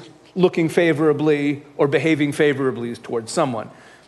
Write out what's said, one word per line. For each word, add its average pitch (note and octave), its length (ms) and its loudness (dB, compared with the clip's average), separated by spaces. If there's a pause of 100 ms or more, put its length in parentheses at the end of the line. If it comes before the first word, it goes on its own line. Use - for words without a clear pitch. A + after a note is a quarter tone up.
(340)
looking F3 340 2
favorably D3 920 2 (140)
or D3 120 2
behaving D3 440 0
favorably B2+ 600 0
towards A2+ 380 -8
someone. B2+ 380 -2 (380)